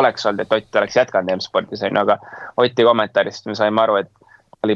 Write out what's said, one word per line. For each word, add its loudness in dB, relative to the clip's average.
oleks 0
olnud, 0
et 0
Ott -2
oleks -4
jätkanud 0
M-spordis, -6
on -4
ju, 2
aga 2
Oti 2
kommentaarist 0
me -6
saime 0
aru, 2
et -8
oli 0